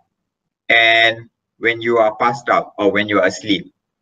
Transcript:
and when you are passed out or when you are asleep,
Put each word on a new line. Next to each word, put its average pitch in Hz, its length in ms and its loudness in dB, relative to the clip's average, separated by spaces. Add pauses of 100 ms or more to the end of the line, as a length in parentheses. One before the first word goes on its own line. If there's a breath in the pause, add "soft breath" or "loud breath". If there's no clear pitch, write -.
(680)
and 113 600 2 (260)
when 113 240 -4
you 117 160 0
are 110 200 2
passed - 340 -2
out - 260 -2
or 101 160 0
when 104 160 -2
you 101 120 0
are 92 60 2
asleep, 95 460 -4 (300)